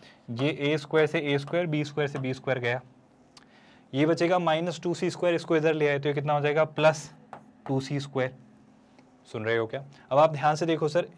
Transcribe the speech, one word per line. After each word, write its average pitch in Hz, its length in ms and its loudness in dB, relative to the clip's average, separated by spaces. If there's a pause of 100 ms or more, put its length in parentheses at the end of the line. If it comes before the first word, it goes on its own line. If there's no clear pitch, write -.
(320)
ये 135 180 0
ए 147 280 0
स्क्वायर 156 280 2
से 165 180 0
ए 143 140 2
स्क्वायर, 170 280 -2
बी 151 180 -2
स्क्वायर 147 260 -4
से 143 80 -8
बी 131 160 -4
स्क्वायर 127 240 -2
गया, 123 220 -2 (1120)
ये 143 140 2
बचेगा 170 320 2
माइनस 165 420 -2
टू 175 140 -2
सी 175 160 -2
स्क्वायर, 175 240 0
इसको 160 220 0
इधर 156 180 4
ले 151 140 2
आए 143 100 0
तो 143 100 -4
ये 143 60 0
कितना 147 180 -2
हो 147 80 2
जाएगा, 147 260 2
प्लस 156 440 2 (560)
टू 135 140 0
सी 139 200 -4
स्क्वायर। 131 340 -4 (960)
सुन 110 140 -8
रहे 113 120 0
हो 113 100 0
क्या? 135 180 -8 (260)
अब 135 80 2
आप 156 140 6
ध्यान 151 240 0
से 165 100 -2
देखो 160 220 0
सर, 175 180 0 (120)